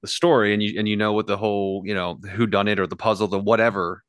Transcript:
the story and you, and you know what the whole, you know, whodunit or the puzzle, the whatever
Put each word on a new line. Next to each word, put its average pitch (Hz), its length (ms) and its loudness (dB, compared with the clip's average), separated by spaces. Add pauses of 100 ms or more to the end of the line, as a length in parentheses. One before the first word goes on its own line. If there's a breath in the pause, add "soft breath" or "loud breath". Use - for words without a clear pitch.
the 98 40 -12
story 120 460 4
and 104 80 0
you, 104 160 -4
and 107 100 -2
you 104 80 0
know 107 180 0
what 107 120 0
the 101 120 -2
whole, 101 480 -2
you 101 100 -4
know, 87 220 -4
whodunit 101 600 0
or 95 80 0
the 82 100 -6
puzzle, 107 320 0
the 98 120 0
whatever 101 680 0